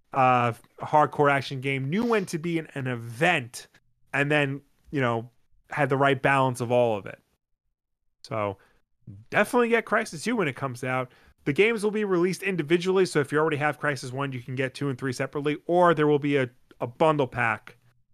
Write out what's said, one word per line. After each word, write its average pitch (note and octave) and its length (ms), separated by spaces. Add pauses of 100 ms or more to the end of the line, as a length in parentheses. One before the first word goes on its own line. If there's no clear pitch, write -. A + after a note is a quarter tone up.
(160)
uh, B2 380 (260)
hardcore D3 520
action C3+ 300
game, C3+ 280
knew G#3+ 160
when A3 220
to E3+ 120
be E3 180
an, D#3 160
an C3 140
event, B2 800 (460)
and C#3+ 180
then, C#3+ 300 (280)
you C#3+ 120
know, A#2 280 (400)
had C#3+ 200
the C#3 80
right C#3 240
balance C3 400
of A#2+ 100
all A#2+ 260
of F#2+ 80
it. A2+ 140 (1040)
So G#2 340 (720)
definitely A3+ 400
get A3+ 160
Crysis G#3 380
two A#3+ 120
when F#3 120
it B2 80
comes C3 280
out. B2+ 280 (320)
The C#3+ 100
games G#3 300
will G#3+ 80
be G#3+ 140
released F3+ 360
individually, F3+ 640
so D#3 140
if C#3 120
you D3 60
already D#3 200
have D3 220
Crysis C#3 320
one, C#3 200
you B2+ 100
can B2+ 140
get C3 180
two C#3+ 160
and B2+ 80
three C3 160
separately, D3 440 (100)
or F3 260
there D3+ 140
will D3 100
be C#3+ 200
a, B2+ 120 (300)
a B2+ 80
bundle D3 400
pack, A#2 500 (360)